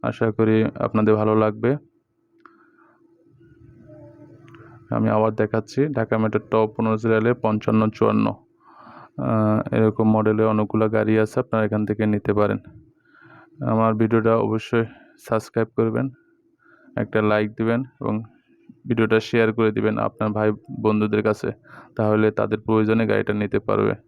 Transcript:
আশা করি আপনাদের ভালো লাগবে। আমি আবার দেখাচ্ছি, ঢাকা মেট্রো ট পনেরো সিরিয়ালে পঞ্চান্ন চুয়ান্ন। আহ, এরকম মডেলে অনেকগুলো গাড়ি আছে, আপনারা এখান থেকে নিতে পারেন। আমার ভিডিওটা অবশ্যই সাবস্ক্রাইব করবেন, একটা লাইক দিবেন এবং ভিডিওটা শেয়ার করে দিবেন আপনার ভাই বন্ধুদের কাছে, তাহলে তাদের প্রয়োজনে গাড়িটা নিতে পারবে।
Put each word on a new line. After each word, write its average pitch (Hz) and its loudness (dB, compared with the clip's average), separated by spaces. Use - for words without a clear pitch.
আশা 117 -2
করি 110 2
আপনাদের 107 2
ভালো 107 2
লাগবে। 110 0
আমি 110 -2
আবার 110 0
দেখাচ্ছি, 113 -2
ঢাকা 113 -2
মেট্রো 110 0
ট 110 0
পনেরো 110 -2
সিরিয়ালে 110 2
পঞ্চান্ন 110 0
চুয়ান্ন। 107 0
আহ, - -4
এরকম 110 2
মডেলে 110 2
অনেকগুলো 110 0
গাড়ি 107 2
আছে, 110 0
আপনারা 113 -2
এখান 107 -2
থেকে 107 -2
নিতে 104 0
পারেন। 104 2
আমার 110 2
ভিডিওটা 113 2
অবশ্যই 113 -2
সাবস্ক্রাইব 113 -2
করবেন, 117 -2
একটা 110 -2
লাইক 107 2
দিবেন 113 -2
এবং 110 -4
ভিডিওটা 110 2
শেয়ার 113 0
করে 110 0
দিবেন 107 -2
আপনার 110 -4
ভাই 107 0
বন্ধুদের 107 0
কাছে, 110 -2
তাহলে 107 2
তাদের 107 -4
প্রয়োজনে 110 0
গাড়িটা 107 0
নিতে 104 -2
পারবে। 104 -2